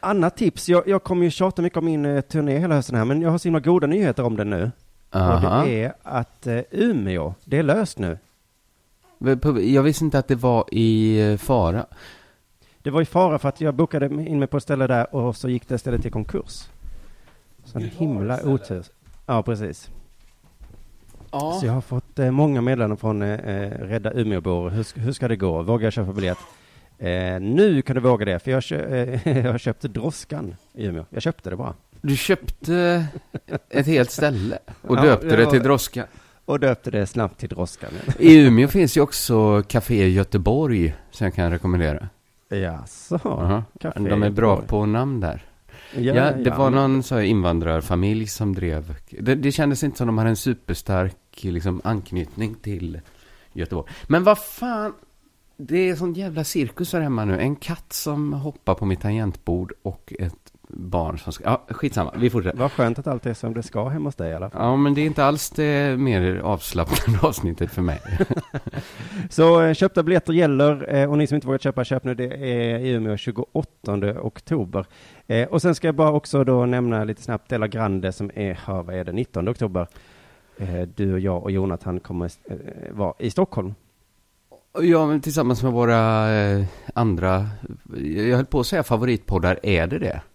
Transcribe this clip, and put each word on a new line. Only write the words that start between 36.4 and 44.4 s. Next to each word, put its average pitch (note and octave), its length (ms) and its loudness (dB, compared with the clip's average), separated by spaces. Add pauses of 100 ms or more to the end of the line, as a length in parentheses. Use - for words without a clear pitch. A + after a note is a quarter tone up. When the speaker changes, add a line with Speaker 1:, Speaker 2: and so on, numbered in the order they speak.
Speaker 1:
Och C#3+ 160 0
döpte C3 300 0
det G#2 160 0
snabbt G#2+ 340 -4
till G#2 80 -8
droskan. - 420 -8 (280)
Speaker 2:
I D#3 280 12
Umeå B2 220 8
finns E3+ 280 4
ju D#3 40 4
också G#2+ 680 4
Café A2 400 2
Göteborg G2 840 2 (160)
som - 140 -6
jag F#2 100 -2
kan F2 160 0
rekommendera. E2+ 580 0 (400)
Speaker 1:
Jaså? F#2+ 760 -6
Speaker 2:
Aha. G2 380 -2 (180)
Speaker 1:
Café - 200 -8
Speaker 2:
De G2+ 220 0
är G#2 80 2
bra A2 200 2